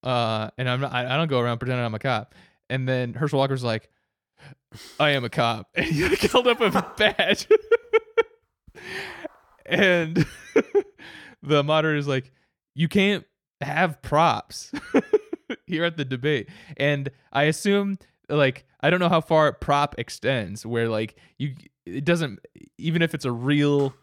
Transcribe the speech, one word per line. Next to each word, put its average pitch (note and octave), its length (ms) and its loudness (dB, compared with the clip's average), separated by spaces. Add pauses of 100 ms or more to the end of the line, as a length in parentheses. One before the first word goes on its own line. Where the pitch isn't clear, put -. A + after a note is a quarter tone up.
Uh, A2+ 540 -2
and B2+ 100 -2
I'm B2 120 -2
not, C#3 120 -6
I, B2 200 -4
I C3+ 40 0
don't D#3+ 120 0
go C3 120 0
around A#2 180 -2
pretending B2 260 -4
I'm A2+ 100 -4
a A2 40 -6
cop." A#2 360 -4 (340)
And B2+ 200 -4
then B2 260 -2
Herschel C#3+ 240 -2
Walker's C3+ 260 0
like, A2 240 -4 (1080)
"I D3 120 2
am C#3 140 0
a A#2 60 -6
cop." A#2 420 -2
<laughs> - 40 -8
And - 100 -2
he, E3 220 0
like, D#4 120 0
held - 280 2
up A#3 120 2
a A3+ 360 0
badge. G3+ 560 0
<laughs> G#4+ 60 6 (2000)
And F3 600 2 (580)
<laughs> - 580 -20
the C#3+ 200 2
moderator's D3+ 460 2
like, C3 240 -2 (420)
"You D#3 140 0
can't G3 360 2 (360)
have D3+ 420 -2
props - 720 0 (460)
<laughs> - 480 -8
here E3+ 180 -2
at E3+ 120 0
the D3 80 -2
debate." C3 440 -2 (280)
And C#3+ 340 0 (220)
I C#3+ 120 2
assume, G3 540 0 (300)
like, C#3 380 2 (140)
I D3 100 2
don't F3+ 100 2
know F3 80 4
how E3+ 120 4
far D#3 320 4
prop C#3+ 460 -2
extends, A2+ 680 -4
where, A2+ 220 -2
like, A2 280 -4 (220)
you, C3+ 160 -6 (320)
it B2 180 -8
doesn't, D#3+ 360 -2 (380)
even E3 240 0
if E3 120 0
it's C#3+ 100 -8
a C3 80 -2
real C#3+ 720 2